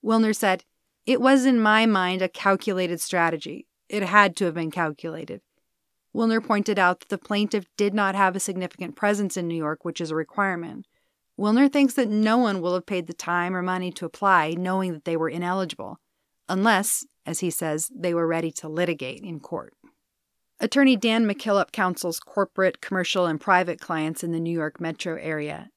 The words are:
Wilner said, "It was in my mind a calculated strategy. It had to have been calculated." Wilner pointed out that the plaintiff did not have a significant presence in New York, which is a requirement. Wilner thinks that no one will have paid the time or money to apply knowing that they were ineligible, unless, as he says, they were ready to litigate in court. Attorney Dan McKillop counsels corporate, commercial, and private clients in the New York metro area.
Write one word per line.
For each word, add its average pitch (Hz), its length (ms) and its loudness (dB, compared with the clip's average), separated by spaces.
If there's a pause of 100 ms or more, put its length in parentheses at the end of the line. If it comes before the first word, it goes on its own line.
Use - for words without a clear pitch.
Wilner 220 320 2
said, 185 280 0 (400)
"It - 160 2
was 262 240 6
in 254 160 6
my 220 240 4
mind 185 380 2
a 185 60 0
calculated 185 720 0
strategy. 165 680 -2 (220)
It 196 160 -4
had 196 320 6
to 202 80 0
have 170 100 0
been 160 160 -4
calculated." 160 720 -6 (760)
Wilner 226 280 2
pointed 202 360 0
out 180 220 2
that - 100 -14
the 202 80 -4
plaintiff 208 480 -2 (100)
did 202 160 0
not 196 220 0
have 190 200 4
a 190 60 -4
significant 180 560 -8
presence 202 400 0
in 175 100 -4
New 170 80 -4
York, 156 300 -4
which 170 160 -6
is 160 100 -6
a 156 60 -2
requirement. 170 680 -4 (520)
Wilner 226 320 4
thinks 277 240 4
that 247 140 2
no 214 300 2
one 202 240 0
will 175 100 0
have 180 140 -2
paid 180 200 -4
the 180 60 -12
time 175 420 -4
or 185 60 -2
money 185 320 -4
to 175 140 -10
apply 170 500 2
knowing 180 380 -2
that 151 100 -14
they 165 140 -2
were 160 100 -2
ineligible, 175 720 -6 (480)
unless, 196 580 2 (200)
as 165 140 -6
he 180 100 -2
says, 156 440 -4
they 175 200 -2
were 170 120 0
ready 165 240 -2
to 156 200 -12
litigate 156 520 -4
in 175 160 -10
court. - 360 -10 (880)
Attorney 262 360 4
Dan 226 280 2
McKillop 202 460 0
counsels 185 480 -2
corporate, - 640 -2
commercial, 185 460 -2
and 156 140 -2
private 180 380 2
clients 160 460 -6
in 170 80 -4
the 165 80 -2
New 165 100 -4
York 156 300 -4
metro 165 360 -6
area. 151 600 -8